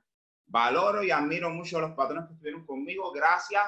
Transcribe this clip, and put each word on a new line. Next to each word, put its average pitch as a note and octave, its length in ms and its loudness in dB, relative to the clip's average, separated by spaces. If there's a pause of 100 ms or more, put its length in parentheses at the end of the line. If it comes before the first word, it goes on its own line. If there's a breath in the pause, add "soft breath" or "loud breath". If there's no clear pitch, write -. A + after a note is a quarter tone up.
(460)
valoro E3+ 560 2
y F#3 80 0
admiro D#3+ 380 0
mucho E3 300 -4
a - 20 0
los D#3+ 120 -2
patrones D#3+ 340 -2
que E3 80 -20
estuvieron D3+ 320 -12
conmigo, E3+ 440 -6
gracias, F3+ 580 2